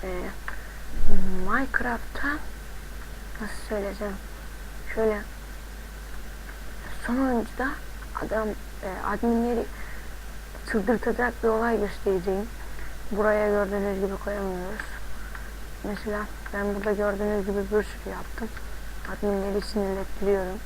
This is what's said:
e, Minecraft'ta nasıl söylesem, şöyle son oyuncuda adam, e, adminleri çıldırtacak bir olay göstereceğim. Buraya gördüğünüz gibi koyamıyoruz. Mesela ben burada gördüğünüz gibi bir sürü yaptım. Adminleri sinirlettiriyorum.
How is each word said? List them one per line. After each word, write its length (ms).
e, 60
Minecraft'ta 760
nasıl 280
söylesem, 440
şöyle 260
son 120
oyuncuda 520
adam, 220
e, 220
adminleri 600
çıldırtacak 720
bir 40
olay 320
göstereceğim. 680
Buraya 360
gördüğünüz 520
gibi 240
koyamıyoruz. 640
Mesela 420
ben 220
burada 160
gördüğünüz 540
gibi 180
bir 60
sürü 260
yaptım. 400
Adminleri 500
sinirlettiriyorum. 1040